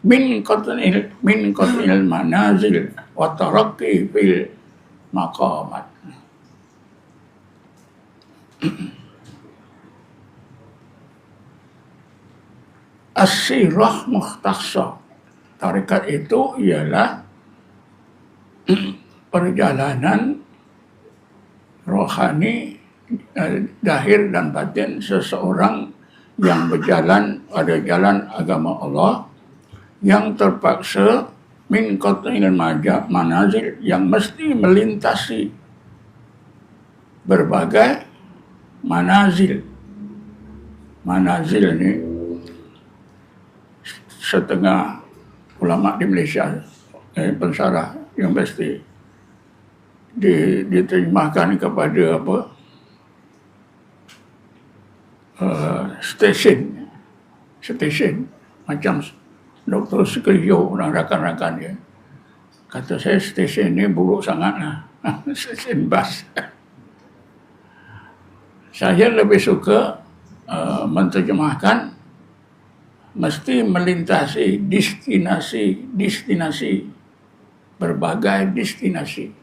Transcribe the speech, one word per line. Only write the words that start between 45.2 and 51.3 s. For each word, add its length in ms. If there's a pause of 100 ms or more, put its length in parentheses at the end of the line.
ulama 340
di 80
Malaysia, 400 (720)
eh, 180
pensarah 600 (220)
universiti, 600 (1400)
di-, 540
diterjemahkan 920